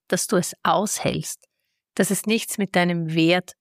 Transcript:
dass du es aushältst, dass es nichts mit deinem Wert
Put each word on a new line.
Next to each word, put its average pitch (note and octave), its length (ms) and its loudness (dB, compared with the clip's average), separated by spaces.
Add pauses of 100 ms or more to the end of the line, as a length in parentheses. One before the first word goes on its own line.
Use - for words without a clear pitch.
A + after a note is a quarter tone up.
dass - 200 -2
du G3 100 2
es - 160 -2 (100)
aushältst, - 840 -2 (480)
dass F#3+ 140 2
es - 160 -2
nichts A3 320 -2
mit G3 180 -2
deinem E3+ 380 0
Wert E3 480 2